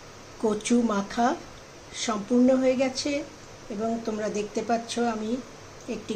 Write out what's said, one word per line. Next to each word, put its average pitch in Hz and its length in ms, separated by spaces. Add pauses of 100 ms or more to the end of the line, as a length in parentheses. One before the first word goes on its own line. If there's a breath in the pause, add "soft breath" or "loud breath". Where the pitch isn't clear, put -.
(440)
কচু 214 340 (140)
মাখা 202 360 (800)
সম্পূর্ণ 240 440 (120)
হয়ে 262 200
গেছে 262 300 (640)
এবং 220 160 (160)
তোমরা 214 220 (100)
দেখতে 208 320
পাচ্ছ 233 240 (220)
আমি 214 160 (640)
একটি - 200